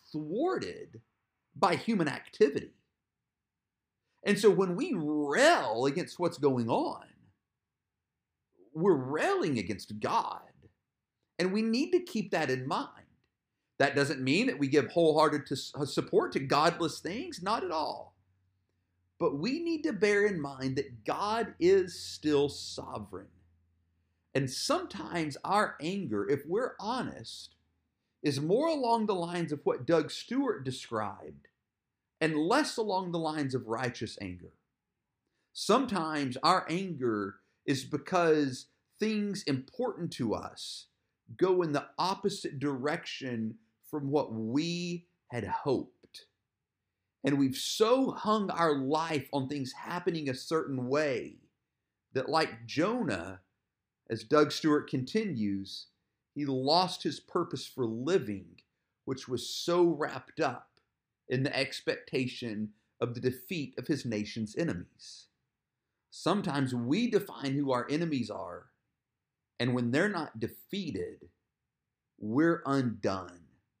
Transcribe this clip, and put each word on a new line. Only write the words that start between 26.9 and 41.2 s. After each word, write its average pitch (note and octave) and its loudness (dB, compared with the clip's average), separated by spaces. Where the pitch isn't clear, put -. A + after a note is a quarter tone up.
is C#3 0
more A3 2
along A#3 2
the G3+ 2
lines E3+ -2
of D3 -4
what C3+ 0
Doug D#3+ 4
Stewart A#3+ -2
described G2+ -6
and D#3+ 2
less A3+ 2
along F#3+ -2
the E3+ -2
lines D#3 -2
of A2 -4
righteous A#2+ -4
anger. F2+ -10
Sometimes D#3+ 0
our F3 4
anger B2+ -2
is C3+ 0
because D3+ 2
things G#3 -2
important E3+ -4
to A2 -2
us - -8